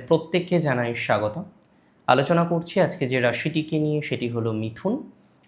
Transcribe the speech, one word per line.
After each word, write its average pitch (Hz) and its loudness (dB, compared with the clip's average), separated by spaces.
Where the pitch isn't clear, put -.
প্রত্যেককে 170 2
জানাই 123 0
স্বাগত। 107 0
আলোচনা 143 4
করছি 170 0
আজকে 143 0
যে 127 0
রাশিটিকে 151 0
নিয়ে, 151 0
সেটি 139 -4
হলো 117 -2
মিথুন। 113 -6